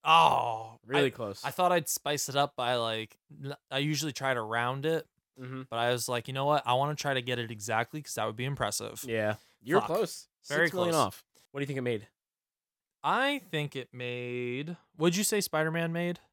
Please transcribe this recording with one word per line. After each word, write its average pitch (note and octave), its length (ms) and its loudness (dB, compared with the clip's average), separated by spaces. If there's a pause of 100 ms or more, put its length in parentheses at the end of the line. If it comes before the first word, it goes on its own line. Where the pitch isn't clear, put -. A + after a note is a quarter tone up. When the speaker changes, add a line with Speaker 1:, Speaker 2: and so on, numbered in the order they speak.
Speaker 1:
Oh, B2 800 4
Speaker 2:
Really C#3 220 2
Speaker 1:
I, B2 40 2
Speaker 2:
close. G#2 340 -8
Speaker 1:
I C3+ 80 -4
thought F3+ 180 2
I'd F3 180 2
spice - 400 -2
it C3 60 -8
up C#3 220 0
by, B2 180 0
like, A2+ 420 -2 (280)
n-, C#3 100 -8 (160)
I C3+ 80 -2
usually D3+ 340 0
try C3+ 220 0
to A#2 80 0
round A#2+ 420 -2
it, D#3+ 220 0 (340)
Speaker 2:
Mm-hmm. C3 300 -10
Speaker 1:
but A#2 80 -4
I A#2+ 140 4
was A#2+ 160 -2
like, A#2+ 180 -2
"You C3 80 -8
know C3+ 100 -2
what? D3 220 2
I A#2+ 80 4
wanna C#3+ 220 0
try C#3 180 -2
to B2+ 80 0
get B2 160 -2
it A2+ 140 -4
exactly A2+ 500 -2
'cause - 120 -12
that A2 120 -2
would A2 100 -4
be A#2+ 80 -6
impressive." A2 600 -4
Speaker 2:
Yeah. A2 300 0 (260)
You're C3+ 180 2
Speaker 1:
Fuck. G#2+ 100 -4
Speaker 2:
close. F3+ 360 -2 (220)
Speaker 1:
Very D#3 180 2
Speaker 2:
Six D#3+ 80 -2
million F3 200 2
Speaker 1:
close. C3+ 120 4
Speaker 2:
off. - 180 -8 (280)
What C#3 80 -8
do - 20 0
you C#3 60 -2
think C3+ 100 -4
it B2+ 40 -4
made? A2+ 260 -2 (960)
Speaker 1:
I C4 460 0
think D3 260 -2
it B2 160 -10
made, B2 840 -6 (200)
what'd E3+ 200 4
you G#3 80 0
say G#3 160 2
Spider-Man E3 520 0
made? F3 260 -2 (140)